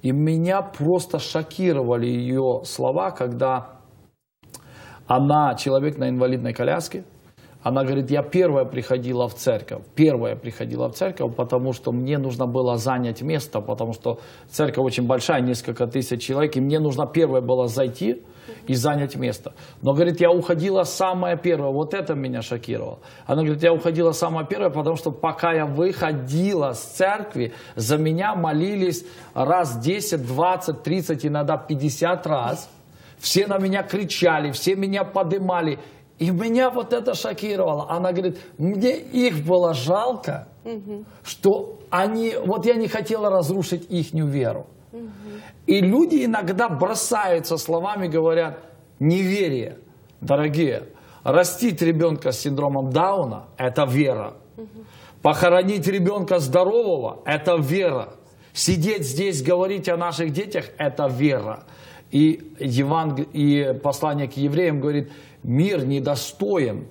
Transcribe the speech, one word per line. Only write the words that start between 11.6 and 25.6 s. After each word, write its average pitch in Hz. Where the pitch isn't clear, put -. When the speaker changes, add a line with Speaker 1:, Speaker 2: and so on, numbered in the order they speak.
Speaker 1:
что 120
мне 127
нужно 131
было 123
занять 123
место, 139
потому 113
что 117
церковь 135
очень 123
большая, 127
несколько 123
тысяч 120
человек, 143
и -
мне 143
нужно 143
первой 135
было 123
зайти 131
и -
занять 143
место». 123
Но, 135
говорит, 170
«я 170
уходила 180
самая 180
первая». 156
Вот 151
это 165
меня 127
шокировало. 117
Она 151
говорит: 151
«Я 165
уходила 165
самая 160
первая, 170
потому 156
что 151
пока 165
я 156